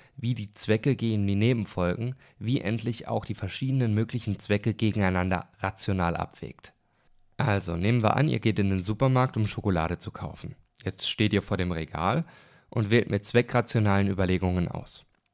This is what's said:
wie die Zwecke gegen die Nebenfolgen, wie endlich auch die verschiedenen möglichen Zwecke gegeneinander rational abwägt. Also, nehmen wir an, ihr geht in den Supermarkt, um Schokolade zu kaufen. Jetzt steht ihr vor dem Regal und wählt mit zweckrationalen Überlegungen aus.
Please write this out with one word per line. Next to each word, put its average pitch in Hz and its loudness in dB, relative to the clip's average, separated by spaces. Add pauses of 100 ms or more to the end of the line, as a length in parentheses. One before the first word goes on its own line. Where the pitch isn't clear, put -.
(160)
wie 120 -4
die 104 -8
Zwecke 113 0
gegen 107 0
die 101 2
Nebenfolgen, 107 0 (240)
wie 117 -2
endlich 110 -4
auch 113 -4
die 104 -6
verschiedenen 127 -2
möglichen 107 -2
Zwecke 104 0
gegeneinander 92 0 (100)
rational 92 -2
abwägt. - -10 (640)
Also, 95 0
nehmen 110 2
wir 107 4
an, 147 2
ihr 120 0
geht 107 2
in 101 2
den 95 0
Supermarkt, 127 0
um 110 2
Schokolade 87 0
zu - -10
kaufen. - -12 (280)
Jetzt - -6
steht 107 0
ihr 98 4
vor 98 -4
dem 90 -2
Regal 87 -2 (440)
und 110 -2
wählt 117 4
mit 101 0
zweckrationalen 110 2
Überlegungen 92 2
aus. - -10 (280)